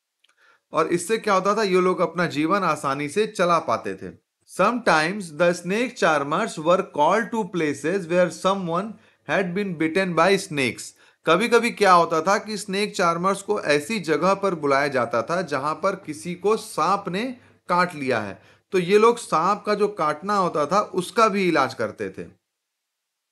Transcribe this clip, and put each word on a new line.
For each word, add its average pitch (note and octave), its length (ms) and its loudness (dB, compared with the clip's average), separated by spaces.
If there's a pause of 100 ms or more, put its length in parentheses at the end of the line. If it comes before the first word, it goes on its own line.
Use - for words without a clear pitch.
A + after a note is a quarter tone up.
(720)
और D#3+ 140 0
इससे F3 300 -2
क्या G#3 160 0
होता G3 220 2
था? A3 80 0
ये F#3 180 2
लोग F3+ 180 0
अपना E3+ 260 0
जीवन D#3+ 360 0
आसानी D3 480 -2
से G#3 180 0
चला F3 320 2
पाते A2 360 -2
थे। F#2 160 -14 (460)
Sometimes F#3+ 640 2 (180)
the F3 220 2
snake G#3+ 400 -4
charmers D#3+ 640 0
were F#3 160 4 (160)
called F#3 260 2 (100)
to A3 80 -2 (120)
places D#3+ 520 -2
where F3 220 2
someone F#3 580 -2 (420)
had F3 260 -2
been G3+ 260 -4
bitten F3 340 0
by F#3+ 320 4
snakes। C3+ 360 -2 (420)
कभी-कभी A3+ 460 2
क्या F#3+ 220 4
होता E3 280 4
था G3 160 2
कि G#3+ 200 -8
स्नेक G3 380 -4
चार्मर्स F#3 460 0
को G#3 200 -4
ऐसी D3 380 0
जगह D#3+ 340 0
पर G3 220 -2
बुलाया C#3+ 320 2
जाता A#2+ 340 0
था E3+ 200 -4
जहां D3 340 -4
पर F#3+ 200 -2
किसी E3 400 -12
को G#3 220 0
सांप G3 500 -2
ने A#3 300 -6 (320)
काट F3 260 2
लिया B2+ 240 -2
है, G2 220 -8 (300)
तो F#3+ 80 2
ये F3+ 180 4
लोग A#3 200 6
सांप F3+ 480 0
का G#3 100 0
जो G3+ 120 0
काटना F#3 500 -2
होता D#3 280 0
था, G3+ 160 2
उसका G#3 460 0
भी F#3+ 200 0
इलाज C#3 260 2
करते G2+ 360 -6
थे। F2+ 160 -12 (1080)